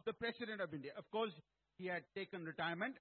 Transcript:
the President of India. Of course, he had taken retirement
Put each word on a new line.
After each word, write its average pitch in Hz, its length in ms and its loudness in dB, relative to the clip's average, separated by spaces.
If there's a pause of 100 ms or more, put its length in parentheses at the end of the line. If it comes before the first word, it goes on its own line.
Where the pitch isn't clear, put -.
the 220 80 2
President 226 480 0
of 160 120 0
India. 139 240 -4
Of - 120 -10
course, 220 220 4 (460)
he 185 100 -2
had 175 160 2 (120)
taken 190 300 -4
retirement 170 560 2